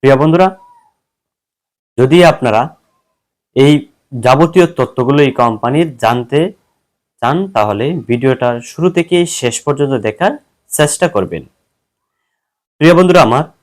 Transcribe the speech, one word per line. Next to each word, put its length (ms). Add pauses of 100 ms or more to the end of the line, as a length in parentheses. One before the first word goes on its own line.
প্রিয় 120
বন্ধুরা, 320 (1500)
যদি 260
আপনারা 380 (920)
এই 180 (460)
যাবতীয় 460 (120)
তথ্যগুলো 440
এই 120
কোম্পানির 540 (100)
জানতে 420 (840)
চান 160 (160)
তাহলে 320 (220)
ভিডিওটা 420 (140)
শুরু 260
থেকে 360
শেষ 380
পর্যন্ত 380
দেখার 320 (360)
চেষ্টা 380
করবেন। 360 (1400)
প্রিয় 140
বন্ধুরা 260
আমার 240 (180)